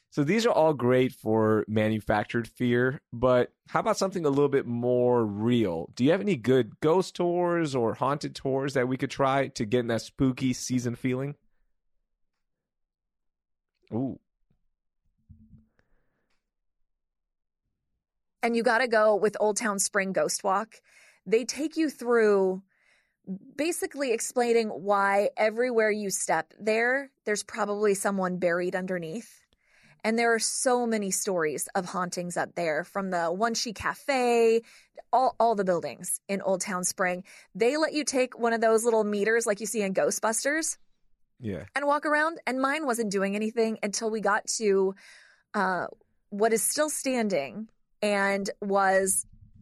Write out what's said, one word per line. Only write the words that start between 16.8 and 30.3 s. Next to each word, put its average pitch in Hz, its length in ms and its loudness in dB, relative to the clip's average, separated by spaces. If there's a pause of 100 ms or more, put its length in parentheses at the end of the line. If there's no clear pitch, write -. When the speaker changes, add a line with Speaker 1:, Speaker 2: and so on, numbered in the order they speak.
Speaker 2:
And 233 140 0
you 233 80 0
gotta 240 240 2
go 214 280 4
with 208 240 0
Old 208 180 0
Town 208 220 -4
Spring 190 340 -2
Ghost 156 300 -2
Walk. 202 320 -2 (500)
They 220 180 2
take 294 340 -6
you 320 120 0
through 208 720 2 (920)
basically 302 560 -4
explaining 233 580 0
why 196 680 0
everywhere 220 540 2
you 208 180 -4
step - 500 -2
there, 240 520 0 (140)
there's 208 180 -2
probably 208 500 0
someone 190 440 -2
buried 180 380 0
underneath. 185 680 -8 (580)
And 220 140 0
there 233 160 4